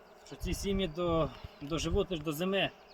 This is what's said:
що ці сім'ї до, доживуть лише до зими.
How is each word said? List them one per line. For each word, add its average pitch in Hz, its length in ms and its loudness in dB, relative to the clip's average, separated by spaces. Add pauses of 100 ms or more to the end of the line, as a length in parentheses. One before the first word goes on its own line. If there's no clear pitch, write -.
(280)
що 143 80 -14
ці 180 180 -2
сім'ї 190 340 0
до, 165 420 2 (320)
доживуть 165 500 0
лише 156 120 -4
до 156 100 -2
зими. 185 380 0 (220)